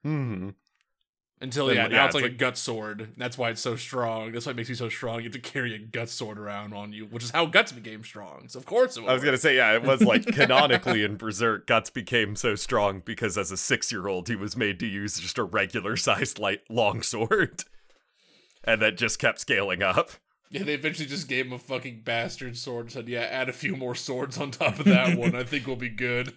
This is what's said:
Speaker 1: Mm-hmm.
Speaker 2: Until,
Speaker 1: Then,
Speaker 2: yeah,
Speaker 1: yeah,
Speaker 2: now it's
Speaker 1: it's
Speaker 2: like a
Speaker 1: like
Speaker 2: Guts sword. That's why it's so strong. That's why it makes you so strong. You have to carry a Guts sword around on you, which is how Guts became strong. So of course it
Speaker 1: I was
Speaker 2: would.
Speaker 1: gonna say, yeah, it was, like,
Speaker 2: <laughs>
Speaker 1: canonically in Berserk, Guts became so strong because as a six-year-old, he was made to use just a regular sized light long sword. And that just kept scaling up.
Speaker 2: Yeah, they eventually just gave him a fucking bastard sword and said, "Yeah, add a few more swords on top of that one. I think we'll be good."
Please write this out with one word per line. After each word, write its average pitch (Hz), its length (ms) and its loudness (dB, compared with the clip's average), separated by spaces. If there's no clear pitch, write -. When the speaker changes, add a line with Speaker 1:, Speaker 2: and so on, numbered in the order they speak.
Speaker 1:
Mm-hmm. 117 440 -2
Speaker 2:
Until, 131 260 -2
Speaker 1:
Then, 120 80 4
Speaker 2:
yeah, 117 80 4
Speaker 1:
yeah, 110 40 0
Speaker 2:
now 131 160 6
it's 135 100 4
Speaker 1:
it's 139 80 2
Speaker 2:
like 120 80 0
a - 40 -12
Speaker 1:
like 117 40 -12
Speaker 2:
Guts 127 220 0
sword. 110 560 -6
That's 123 220 -6
why 120 100 0
it's 113 140 -4
so 120 120 -2
strong. 113 580 -4
That's 120 120 -6
why 147 80 -4
it 120 40 -6
makes 123 120 -6
you 127 60 -6
so 117 160 -6
strong. 117 300 -4
You 117 40 -10
have 117 80 -10
to 131 60 -12
carry 120 360 -4
a 107 40 -10
Guts 113 340 -8
sword 107 260 -8
around 104 360 -8
on 104 180 -10
you, 107 140 -12
which 117 180 -8
is 120 60 -6
how 165 160 4
Guts 160 260 4
became 110 320 -14
strong. 90 440 -16
So 123 100 -14
of 131 80 -14
course 247 320 2
it - 60 -8
Speaker 1:
I 127 100 4
was 127 80 2
Speaker 2:
would. 147 40 2
Speaker 1:
gonna 131 120 4
say, 139 180 6
yeah, 113 160 8
it 117 100 4
was, 123 200 6
like, 113 240 6
Speaker 2:
<laughs> 233 80 0
Speaker 1:
canonically 127 680 4
in 104 140 0
Berserk, 110 500 0
Guts 113 220 4
became 107 480 0
so 110 200 0
strong 101 480 2
because 104 340 -4
as 95 120 -2
a 95 60 -6
six-year-old, 98 720 -2
he 117 80 -2
was 101 180 -6
made 104 260 0
to 120 60 -2
use 101 320 -4
just 90 200 -6
a 120 60 0
regular 98 520 -2
sized 107 420 0
light 101 300 -2
long 110 340 2
sword. 127 600 0
And 113 200 4
that 107 160 4
just 113 200 0
kept 113 220 2
scaling 98 420 0
up. 95 280 2
Speaker 2:
Yeah, 185 140 -6
they 147 100 -2
eventually 147 340 -4
just 139 180 -6
gave 127 200 -2
him 127 80 -10
a 123 40 -10
fucking 123 460 -8
bastard 120 540 -4
sword 117 280 -6
and 117 60 -16
said, 117 160 -10
"Yeah, 120 120 -4
add 127 280 -2
a 123 60 -6
few - 220 -4
more 123 180 -4
swords 127 420 -6
on 143 140 -4
top 127 280 -2
of 151 60 -4
that 175 320 8
one. 180 180 2
I 123 100 -2
think 135 220 -4
we'll 131 100 -4
be 123 120 -6
good." 123 480 -2